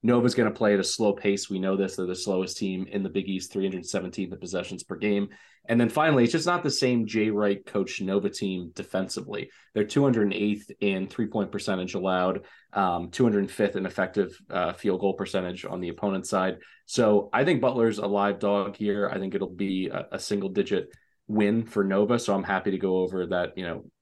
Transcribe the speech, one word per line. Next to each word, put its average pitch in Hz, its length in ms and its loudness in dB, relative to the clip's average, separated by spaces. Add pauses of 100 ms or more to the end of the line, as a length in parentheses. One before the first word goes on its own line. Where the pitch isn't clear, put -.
Nova's 120 320 4
gonna 113 160 4
play 104 240 4
at 98 40 4
a 92 40 2
slow 104 300 2
pace. 98 360 0
We 95 100 -2
know 95 160 0
this. 95 200 0
They're 92 100 -2
the 90 100 -2
slowest 92 420 -2
team 92 300 -2
in 101 140 -4
the 95 80 -4
Big 95 200 -2
East, 92 220 -4
three 98 140 -2
hundred 92 220 -4
seventeenth 90 460 -4
in 92 60 -12
possessions 90 440 -8
per 92 120 -8
game. 101 340 0 (360)
And 117 140 2
then 120 100 4
finally, 151 340 4
it's 120 80 4
just 165 160 0
not 175 160 0
the 143 80 0
same 123 340 2
Jay 107 240 2
Wright 101 340 2
coached - 380 -4
Nova 98 300 0
team 92 420 -6
defensively. - 760 -6 (220)
They're 107 100 2
two 139 200 2
hundred 113 300 4
eighth 104 460 -2
in 95 280 0
three-point 107 440 -4
percentage 92 420 -4
allowed, 92 520 0 (280)
um, 87 380 0
two - 120 2
hundred 101 280 4
fifth 101 240 0
in 95 100 -2
effective, 95 500 -2 (140)
uh, - 240 -2
field 92 280 -2
goal 98 120 2
percentage 92 520 -4
on 92 140 -8
the 90 100 -6
opponent's 95 420 -4
side. 95 260 0 (300)
So 104 440 4
I 131 140 2
think 151 160 4
Butler's 117 380 2
a 101 80 -2
live 101 320 2
dog 101 360 0
here. 101 320 0
I - 120 -4
think 98 160 -6
it'll 95 180 -2
be 92 360 -2
a, - 240 -6
a 95 60 -6
single-digit 98 680 -2 (380)
win 107 360 2
for 110 200 -2
Nova. 104 340 2
So 107 160 0
I'm 95 100 0
happy 98 280 -2
to 95 80 -2
go 92 180 0
over 92 300 -2
that, 87 280 -2
you 92 100 -8
know 85 200 -8 (160)